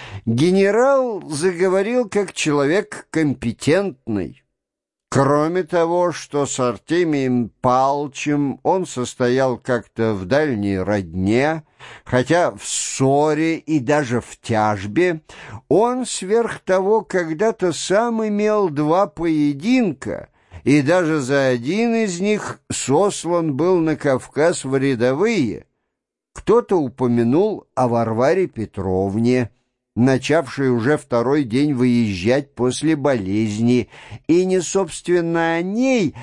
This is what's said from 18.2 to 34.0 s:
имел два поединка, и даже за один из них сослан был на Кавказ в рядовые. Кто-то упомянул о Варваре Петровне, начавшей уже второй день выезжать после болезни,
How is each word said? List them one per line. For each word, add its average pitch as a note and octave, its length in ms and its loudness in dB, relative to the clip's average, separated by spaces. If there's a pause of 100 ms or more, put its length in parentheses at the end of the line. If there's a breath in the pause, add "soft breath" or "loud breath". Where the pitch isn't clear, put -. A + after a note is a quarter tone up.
имел G#3 420 0
два D#3 380 2
поединка, D#3+ 1200 -2 (380 loud breath)
и C#3+ 160 4
даже D#3+ 400 2
за C3+ 260 0
один E3+ 480 0
из G3+ 240 -2
них G3+ 400 -2 (100)
сослан E3 840 0
был F3 220 2
на D#3+ 180 0
Кавказ C#3+ 720 -2
в C3+ 100 0
рядовые. C3+ 920 0 (640)
Кто-то G#3+ 420 2
упомянул B2+ 880 0 (100)
о B2 120 2
Варваре A#2+ 600 0
Петровне, G2+ 1040 -2 (440)
начавшей C3 760 2
уже B2 260 2
второй C3+ 480 0
день C#3 300 0
выезжать A#2+ 800 2
после B2+ 420 0
болезни, A2+ 960 0 (380 loud breath)